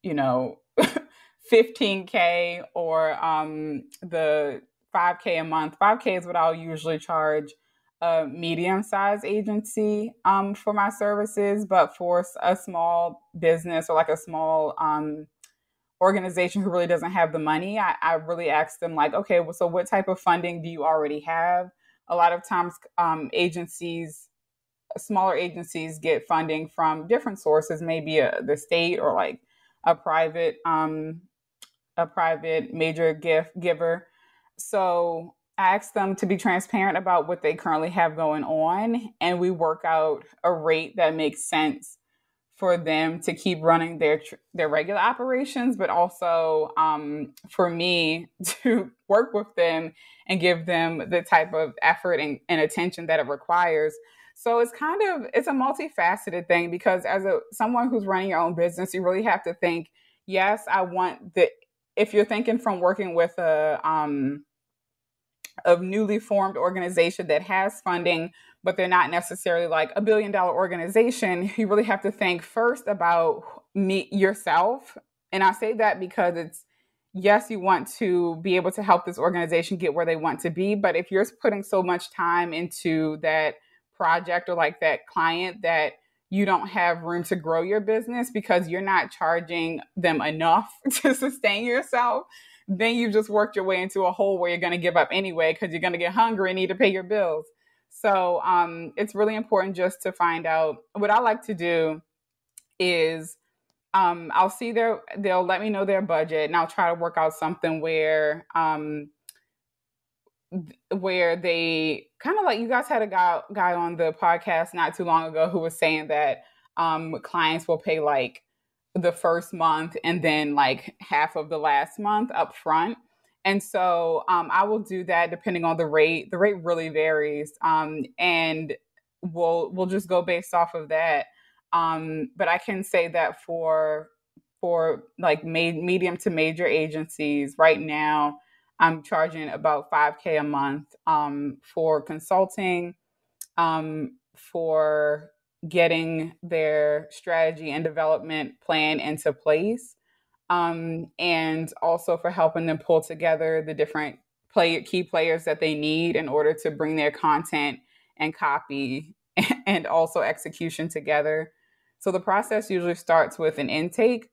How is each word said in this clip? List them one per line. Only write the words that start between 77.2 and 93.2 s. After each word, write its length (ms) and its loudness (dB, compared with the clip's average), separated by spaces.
you 100 -6
want 280 2
to 380 0
be 200 0
able 160 2
to 100 -8
help 220 4
this 140 -8
organization 580 0
get 180 -2
where 120 0
they 100 0
want 240 -4
to 100 -4
be, 240 -2
but 220 0
if 140 -2
you're 160 2
putting 220 0
so 200 0
much 280 -4
time 420 0
into 680 -2
that 360 0
project 520 0
or, 60 -2
like, 260 0
that 260 0
client 560 -2
that 300 0
you 140 2
don't 220 2
have 360 0
room 200 -4
to 140 -2
grow 260 -2
your 180 0
business 520 -2
because 360 0
you're 120 -4
not 320 0
charging 680 -2
them 240 2
enough 480 2
<laughs> 80 0
to 240 2
sustain 500 -2
yourself, 600 0
then 280 0
you've 180 0
just 160 2